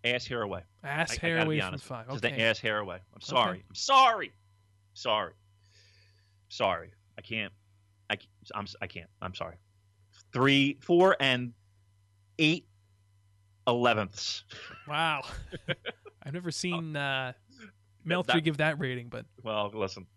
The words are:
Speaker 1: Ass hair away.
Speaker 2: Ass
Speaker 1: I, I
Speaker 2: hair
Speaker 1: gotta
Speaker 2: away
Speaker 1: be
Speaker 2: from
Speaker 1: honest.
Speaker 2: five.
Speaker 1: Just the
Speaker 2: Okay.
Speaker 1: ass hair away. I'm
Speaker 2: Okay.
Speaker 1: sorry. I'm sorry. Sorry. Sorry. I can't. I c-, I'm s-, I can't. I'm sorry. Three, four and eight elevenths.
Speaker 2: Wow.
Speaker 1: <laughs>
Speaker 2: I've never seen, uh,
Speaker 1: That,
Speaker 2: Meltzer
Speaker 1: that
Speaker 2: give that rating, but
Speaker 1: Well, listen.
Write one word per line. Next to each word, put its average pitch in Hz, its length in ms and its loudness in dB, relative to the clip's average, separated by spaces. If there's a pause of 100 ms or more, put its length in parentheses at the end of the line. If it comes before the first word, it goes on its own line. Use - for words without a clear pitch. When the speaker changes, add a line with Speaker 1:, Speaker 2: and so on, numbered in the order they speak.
Speaker 1:
Ass 123 220 0
hair 120 160 -4
away. 92 200 -6 (200)
Speaker 2:
Ass 151 280 -4
Speaker 1:
I, - 40 -4
I - 120 -6
Speaker 2:
hair 165 100 0
Speaker 1:
gotta 165 100 2
Speaker 2:
away 156 100 -2
Speaker 1:
be - 40 -2
Speaker 2:
from 95 80 -4
Speaker 1:
honest. 92 160 -8
Speaker 2:
five. 117 260 -12
Speaker 1:
Just 120 120 -6
the 120 100 0
Speaker 2:
Okay. 120 100 -2
Speaker 1:
ass 113 160 4
hair 107 200 -2
away. 95 180 -6
I'm - 200 -20
Speaker 2:
Okay. - 100 -16
Speaker 1:
sorry. 110 420 2
I'm - 60 -20
sorry. 240 580 4 (640)
Sorry. 107 380 0 (1160)
Sorry. 92 420 0 (280)
I - 40 -18
can't. 107 300 -6 (560)
I 107 80 0
c-, - 120 -18 (260)
I'm 101 100 -4
s-, 95 160 -14
I 98 60 -6
can't. 85 240 -14 (120)
I'm 92 120 -8
sorry. 87 220 -8 (760)
Three, 139 480 4
four 180 400 6
and 123 320 2 (840)
eight 160 280 2 (1000)
elevenths. 120 760 2 (440)
Speaker 2:
Wow. 151 340 0 (460)
Speaker 1:
<laughs> - 540 -10
Speaker 2:
I've 139 120 -10
never 175 160 -6
seen, 165 460 -4
uh, 135 360 -2 (260)
Speaker 1:
That, 214 80 -20 (380)
Speaker 2:
Meltzer 175 300 0
Speaker 1:
that 170 100 4
Speaker 2:
give 156 140 0
that 151 220 2
rating, 123 280 -4
but 113 180 -12 (160)
Speaker 1:
Well, 107 320 -2
listen. 98 320 -4 (100)